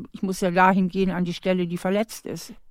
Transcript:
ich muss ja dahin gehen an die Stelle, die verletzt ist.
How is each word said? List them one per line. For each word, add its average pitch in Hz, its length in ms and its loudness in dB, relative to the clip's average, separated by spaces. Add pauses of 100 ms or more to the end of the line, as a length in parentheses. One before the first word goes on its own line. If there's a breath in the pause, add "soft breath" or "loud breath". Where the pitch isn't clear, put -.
(120)
ich - 100 -16
muss 190 180 -4
ja 185 100 0
dahin 185 380 6
gehen 185 220 0
an 175 140 -2
die 170 100 -4
Stelle, 185 340 0
die 175 100 -6
verletzt 202 480 -4
ist. 165 260 -10 (180)